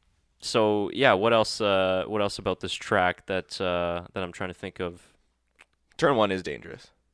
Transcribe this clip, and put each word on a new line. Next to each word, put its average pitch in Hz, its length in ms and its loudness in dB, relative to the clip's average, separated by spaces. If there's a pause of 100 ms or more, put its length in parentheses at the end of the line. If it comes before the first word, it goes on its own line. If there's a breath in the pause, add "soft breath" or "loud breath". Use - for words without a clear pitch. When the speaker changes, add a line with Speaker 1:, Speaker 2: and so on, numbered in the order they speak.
(420)
Speaker 1:
so, 107 500 2
yeah, 127 220 4
what 107 180 4
else, 110 280 2
uh, 95 460 2
what 107 160 -2
else 101 160 -4
about 95 220 -4
this 92 120 -8
track 90 540 0
that, - 340 -6
uh, 87 420 -2 (120)
that 98 80 -6
I'm 87 100 -8
trying 95 180 -10
to 87 40 -12
think - 260 -12
of? 87 220 -8 (960)
Speaker 2:
Turn 143 180 4
one 104 160 4
is 95 100 -2
dangerous. 71 460 -12 (260)